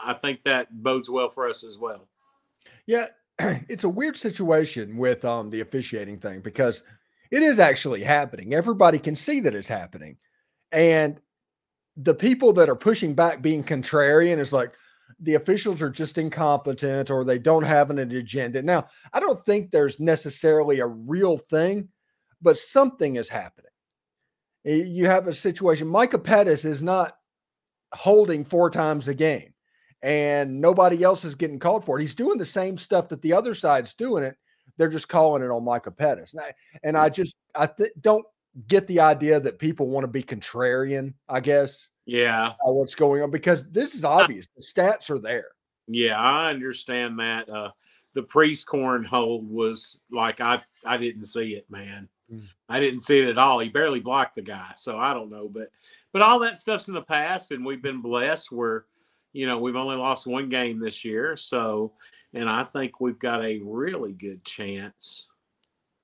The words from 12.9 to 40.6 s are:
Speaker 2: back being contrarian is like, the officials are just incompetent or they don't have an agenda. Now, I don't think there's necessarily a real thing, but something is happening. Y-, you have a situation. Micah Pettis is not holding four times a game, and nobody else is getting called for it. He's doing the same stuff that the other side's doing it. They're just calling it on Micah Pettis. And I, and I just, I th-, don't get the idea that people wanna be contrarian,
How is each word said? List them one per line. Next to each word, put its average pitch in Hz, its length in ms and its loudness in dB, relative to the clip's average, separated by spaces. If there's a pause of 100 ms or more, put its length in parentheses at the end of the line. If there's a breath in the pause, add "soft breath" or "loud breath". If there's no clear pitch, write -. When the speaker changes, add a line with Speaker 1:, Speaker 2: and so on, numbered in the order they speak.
Speaker 2:
back 160 280 2
being 156 200 0
contrarian 151 760 4
is 139 140 -4
like, 127 200 0 (500 soft breath)
the 156 120 0
officials 180 480 0
are 147 80 -2
just 151 260 -8
incompetent 143 960 -2
or 131 140 0
they 127 140 2
don't 156 260 4
have 147 260 4
an 143 80 -4
agenda. 123 640 -4
Now, 165 240 0 (260 soft breath)
I - 80 0
don't 277 240 -2
think 208 260 0
there's 143 300 2
necessarily 151 800 2
a 120 60 0
real 143 500 0
thing, 180 520 -2 (520)
but 170 180 4
something 254 580 2
is 117 120 -6
happening. - 440 -12 (920)
Y-, 147 80 -2
you 175 340 0
have 185 200 4
a 165 80 -4
situation. 165 540 0
Micah 226 300 4
Pettis 175 460 4
is 151 180 -4
not 175 360 -2 (760)
holding 185 520 4
four 170 260 4
times 156 380 -2
a 139 60 -2
game, 147 380 -2 (480)
and 143 580 0
nobody 175 440 6
else 185 240 4
is 147 80 -10
getting 147 240 -6
called 185 260 0
for 135 140 -2
it. 151 40 -2
He's 147 120 -6
doing 277 240 -2
the 175 80 -6
same 185 320 -4
stuff 180 320 0
that 156 100 -10
the 160 140 0
other 220 200 2
side's 139 380 0
doing 220 320 -4
it. 131 120 -8 (420)
They're 160 100 4
just 156 220 -8
calling 156 320 4
it 127 80 -2
on 117 140 -4
Micah 120 260 -4
Pettis. 117 420 -2
And 156 80 -14
I, - 140 -12 (280 soft breath)
and 156 140 0
I 156 140 6
just, 180 260 -6 (180)
I 151 120 0
th-, 202 340 -4
don't 214 240 4 (440)
get 190 180 4
the 180 140 2
idea 151 380 6
that 131 200 -6
people 151 300 -2
wanna 135 200 -2
be 123 140 -6
contrarian, 131 920 -4 (160)